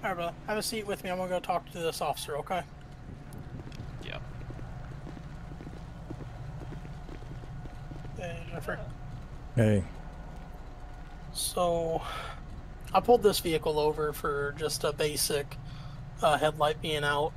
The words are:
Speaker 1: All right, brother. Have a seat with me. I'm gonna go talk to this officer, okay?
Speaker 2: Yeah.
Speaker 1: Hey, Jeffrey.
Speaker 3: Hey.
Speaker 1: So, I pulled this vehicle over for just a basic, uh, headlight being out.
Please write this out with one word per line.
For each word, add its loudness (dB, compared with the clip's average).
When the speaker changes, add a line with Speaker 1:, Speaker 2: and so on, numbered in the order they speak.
Speaker 1:
All -2
right, 0
brother. -2
Have 2
a 2
seat -2
with -2
me. -2
I'm 2
gonna -2
go 2
talk 0
to -8
this 0
officer, 0
okay? 0
Speaker 2:
Yeah. -8
Speaker 1:
Hey, -4
Jeffrey. -4
Speaker 3:
Hey. 8
Speaker 1:
So, 2
I 10
pulled 10
this 10
vehicle 4
over 4
for 0
just 0
a 4
basic, 2
uh, 8
headlight 4
being 0
out. 4